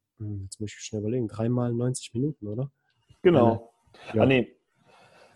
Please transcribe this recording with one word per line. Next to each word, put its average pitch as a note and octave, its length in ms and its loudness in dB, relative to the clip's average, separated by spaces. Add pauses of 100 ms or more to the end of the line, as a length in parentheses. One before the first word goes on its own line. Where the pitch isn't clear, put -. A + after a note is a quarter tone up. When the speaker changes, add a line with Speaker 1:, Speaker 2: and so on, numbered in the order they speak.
(180)
Speaker 1:
hm, G#2 260 -8
jetzt - 160 -16
muss G#2 100 -6
ich - 100 -18
schnell G#2+ 200 -8
überlegen, A2+ 280 -4
drei A2+ 200 -4
mal A#2+ 240 0
neunzig B2 400 -4
Minuten, B2+ 340 -4
oder? A#2+ 240 -6 (520)
Speaker 2:
Genau. A#2+ 500 4 (320)
Speaker 1:
Eine, - 120 -6
ja. A2 60 4
Speaker 2:
Ah, B2 40 6
nee, C3 300 2 (800)